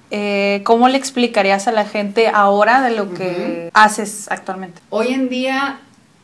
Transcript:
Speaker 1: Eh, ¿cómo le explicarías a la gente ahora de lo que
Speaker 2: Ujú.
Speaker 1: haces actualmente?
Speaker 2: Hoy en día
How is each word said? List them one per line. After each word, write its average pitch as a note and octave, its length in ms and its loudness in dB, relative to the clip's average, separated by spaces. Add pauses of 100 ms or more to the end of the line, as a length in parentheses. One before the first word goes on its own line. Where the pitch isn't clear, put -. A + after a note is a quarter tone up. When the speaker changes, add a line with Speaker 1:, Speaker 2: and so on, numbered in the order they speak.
(100)
Speaker 1:
Eh, G3+ 540 -2
¿cómo A#3 240 4
le C4+ 100 2
explicarías G#3+ 720 0
a A#3 40 0
la G#3+ 120 0
gente G#3 420 -2
ahora G#3 560 4
de B3 80 0
lo G3+ 240 -4
que F3 540 -6
Speaker 2:
Ujú. - 60 -12
Speaker 1:
haces G#3+ 580 2
actualmente? F#3 480 -8 (100)
Speaker 2:
Hoy A#3 240 -2
en C4 140 -2
día C4 500 -4 (460)